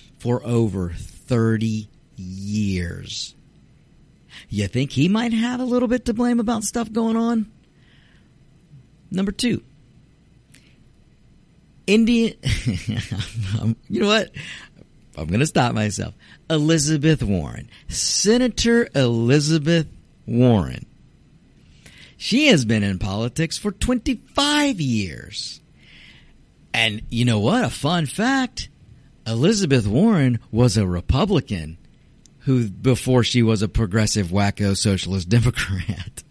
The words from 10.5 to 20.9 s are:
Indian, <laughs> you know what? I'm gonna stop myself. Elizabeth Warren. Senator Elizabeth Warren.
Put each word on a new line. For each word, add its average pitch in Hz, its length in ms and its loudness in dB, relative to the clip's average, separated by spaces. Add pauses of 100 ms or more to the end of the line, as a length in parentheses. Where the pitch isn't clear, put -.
Indian, 226 540 4
<laughs> 107 1500 -4
you 349 140 -2
know - 40 2
what? 214 240 2 (840)
I'm 78 120 -6
gonna 113 180 2
stop 120 280 0
myself. 107 400 -4 (360)
Elizabeth 156 720 2
Warren. 80 480 -4 (180)
Senator 233 1040 0
Elizabeth 143 920 2 (400)
Warren. 113 580 2 (1300)